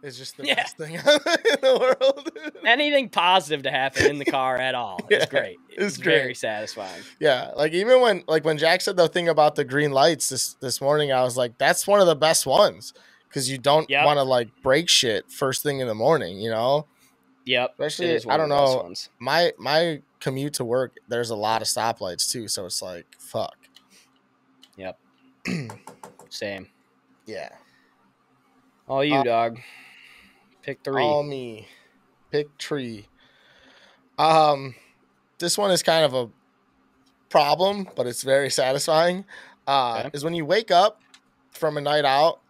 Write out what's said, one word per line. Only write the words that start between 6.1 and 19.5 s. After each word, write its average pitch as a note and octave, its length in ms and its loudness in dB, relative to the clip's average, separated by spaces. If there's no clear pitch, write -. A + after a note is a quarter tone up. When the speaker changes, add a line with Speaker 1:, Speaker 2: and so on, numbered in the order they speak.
Speaker 1:
great. B2+ 100 -8
Speaker 2:
satisfying. G#2 680 -8
Speaker 1:
Yeah, C#3 360 0
like, D#3 180 -2
even A3+ 280 4
when, G#3 260 2
like, D#3 180 0
when D#3 120 0
Jack E3 240 2
said G3+ 160 -4
the E3+ 120 4
thing E3+ 180 -2
about D3+ 280 4
the D3 100 -2
green C#3+ 260 0
lights C#3 380 2
this, - 260 -6
this B2 260 -6
morning, D3 300 0
I B2+ 120 2
was B2 140 -2
like, B2 200 -2
"That's D#3 300 2
one G3+ 140 6
of F#3 60 6
the D#3+ 100 4
best D#3 280 2
ones," C3 480 2
'cause C3 200 -4
you C3+ 80 -6
don't C#3+ 320 2
Speaker 2:
Yep. C#3+ 160 2
Speaker 1:
wanna, D3 180 4
like, B2 260 0
break D3 280 2
shit - 420 0
first C3 320 -4
thing C#3+ 160 -2
in B2+ 80 -4
the A2 80 -4
morning, G#2+ 440 0
you A2 100 -6
know? B2+ 380 0
Speaker 2:
Yep. B2 260 0
Speaker 1:
Especially, D3+ 360 -6
Speaker 2:
It E3 80 0
is A#2+ 100 -4
Speaker 1:
I - 20 -10
Speaker 2:
one D3+ 140 2
of D3+ 80 -2
Speaker 1:
don't C#3+ 80 2
Speaker 2:
the C#3+ 60 4
best C3 140 2
Speaker 1:
know, - 60 -4
Speaker 2:
ones. F2 260 -14
Speaker 1:
my, D#3 380 0